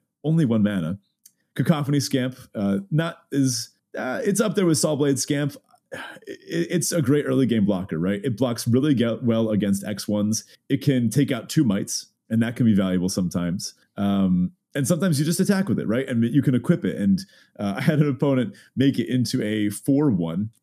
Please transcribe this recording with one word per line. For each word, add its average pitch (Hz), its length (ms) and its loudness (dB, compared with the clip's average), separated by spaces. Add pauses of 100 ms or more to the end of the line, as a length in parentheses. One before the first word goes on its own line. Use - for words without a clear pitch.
(220)
only 160 220 2
one 113 180 2
mana. 98 360 0 (560)
Cacophony 143 460 2
Scamp, 127 360 -2 (180)
uh, 98 240 0 (120)
not 160 280 -2 (140)
as, 131 380 -2 (260)
uh, 127 280 -6
it's 202 160 0
up 214 140 0
there 202 120 2
with 160 120 2
Saw 156 180 0
Blade 139 220 2
Scamp. 143 360 -2 (720)
It, - 440 -6
it's 180 220 -2
a 165 100 2
great 139 240 2
early 131 200 2
game 110 180 2
blocker, 95 340 -2
right? 98 260 0
It 123 120 -2
blocks 117 300 -2
really 131 280 2
ge-, 117 280 0
well 113 280 2
against 98 340 0
X 101 240 -8
ones. 104 360 -2 (240)
It - 140 -2
can 127 280 2
take 123 200 2
out 117 180 -6
two 160 160 2
mites, - 420 -4 (240)
and 113 120 2
that 117 140 -4
can 127 100 2
be 110 80 6
valuable 92 340 2
sometimes. 87 680 -2 (220)
Um, 95 560 2 (220)
and 135 140 -2
sometimes 170 320 2
you 156 40 0
just 170 140 0
attack 190 300 0
with 113 100 0
it, 62 80 -4
right? 123 220 -2
And 117 160 0
you 131 180 2
can 127 140 2
equip - 280 0
it. 80 120 -2
And, 98 240 2 (400)
uh, 101 140 -2
<laughs> 101 40 -8
I - 20 -6
had 147 200 2
an 151 80 2
opponent 127 480 0 (180)
make 135 240 2
it 120 100 -2
into 127 340 0
a 107 280 -2
four 139 400 0
one, 90 400 -2 (120)